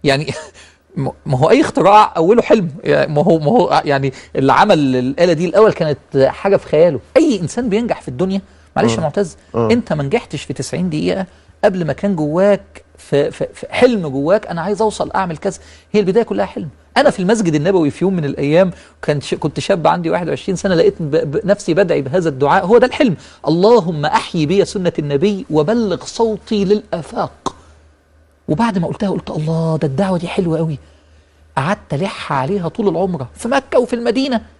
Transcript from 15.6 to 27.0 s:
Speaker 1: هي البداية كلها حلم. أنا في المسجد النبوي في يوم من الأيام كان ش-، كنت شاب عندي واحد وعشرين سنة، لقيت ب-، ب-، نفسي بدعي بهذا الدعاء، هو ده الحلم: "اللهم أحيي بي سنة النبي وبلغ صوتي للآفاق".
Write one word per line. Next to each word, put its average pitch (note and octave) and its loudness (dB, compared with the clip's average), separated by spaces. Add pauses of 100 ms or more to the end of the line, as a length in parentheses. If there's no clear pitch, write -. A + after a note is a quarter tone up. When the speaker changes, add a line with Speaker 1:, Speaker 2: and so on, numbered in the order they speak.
Speaker 1:
هي G#3+ 2
البداية G3 2
كلها G3+ -2
حلم. F3 -10 (280)
أنا C#4 4
في - -4
المسجد F#3 0
النبوي D#3+ 2
في - -4
يوم F#3+ 0
من D#3 -2
الأيام D3+ 2 (300)
كان D3 -2
ش-، - -4
كنت D#3+ -4
شاب E3+ 0
عندي E3 0
واحد F3 -2
وعشرين D#3+ -4
سنة، F#3+ -2
لقيت E3 2
ب-، D#3 -2
ب-، E3 -4
نفسي F#3+ -2
بدعي E3 2
بهذا D#3+ -2
الدعاء، C#3+ 0
هو A3 4
ده B3 6
الحلم: B3 0 (320)
"اللهم F3 2
أحيي E3+ -2
بي F3+ 2
سنة F3+ -4
النبي D#3 -2
وبلغ F3+ 0
صوتي A3 -2
للآفاق". G3 -4 (920)